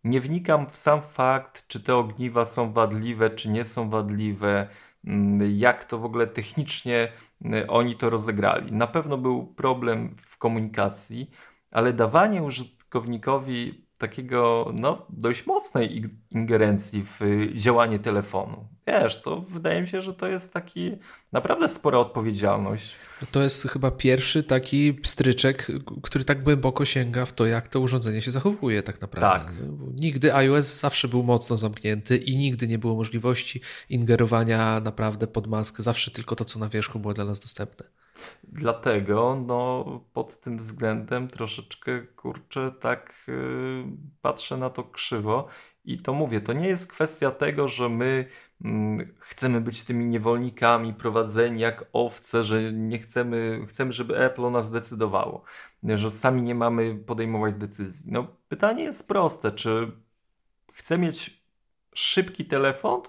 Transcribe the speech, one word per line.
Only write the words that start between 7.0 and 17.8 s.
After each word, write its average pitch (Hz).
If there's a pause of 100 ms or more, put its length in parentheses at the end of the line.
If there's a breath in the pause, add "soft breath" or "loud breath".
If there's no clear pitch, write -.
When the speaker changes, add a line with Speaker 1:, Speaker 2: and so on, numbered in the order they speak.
Speaker 1:
mm, 110
oni 120
to 117
rozegrali. 107
Na 113
pewno 147
był 127
problem 120 (100)
w -
komunikacji, 110 (400 soft breath)
ale 120
dawanie 160
użytkownikowi 123 (120)
takiego, 120
no, 123
dość 120
mocnej 131
ig-, 107 (200)
ingerencji 107
w - (340)
działanie 113